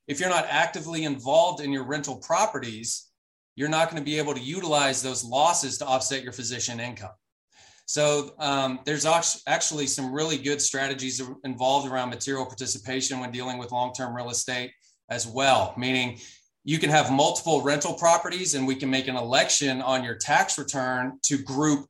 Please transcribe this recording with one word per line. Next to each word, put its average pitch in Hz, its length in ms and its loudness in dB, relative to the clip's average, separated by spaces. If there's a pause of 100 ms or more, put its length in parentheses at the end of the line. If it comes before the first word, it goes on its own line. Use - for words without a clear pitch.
if 143 120 -6
you're 185 100 0
not 170 180 2
actively 160 560 -2
involved 147 580 2
in 143 100 -4
your 135 120 -2
rental 143 340 -6
properties, 117 880 -2 (480)
you're 143 140 -2
not 160 200 4
gonna 165 140 -6
be 151 160 -2
able 147 160 0
to 127 40 -6
utilize 143 640 0
those 127 220 -4
losses 135 560 2
to 139 80 -8
offset 131 340 0
your 123 100 -10
physician 120 480 -6
income. 110 360 -8 (720)
So, 147 500 0
um, 135 480 0
there's 147 220 0
act-, 165 400 2
actually 151 400 0
some 131 260 -2
really 156 240 0
good 143 240 -2
strategies 131 640 -2 (200)
involved 131 460 2
around 127 200 -2
material 131 360 -4
participation 131 720 -4
when 123 120 -8
dealing 123 260 -6
with 120 140 -10
long-term 123 440 -4
real 123 140 -8
estate 123 420 -4 (380)
as 117 160 -4
well, 120 500 4
meaning 127 440 0 (480)
you 151 120 0
can 151 100 2
have 147 220 4
multiple 147 500 4
rental 151 320 0
properties 170 640 2
and 131 100 -2
we 135 80 0
can 131 160 -4
make 131 180 0
an 131 80 -2
election 131 680 2
on 127 200 2
your 120 120 -6
tax - 420 2
return 127 640 -2
to 143 160 2
group 139 520 0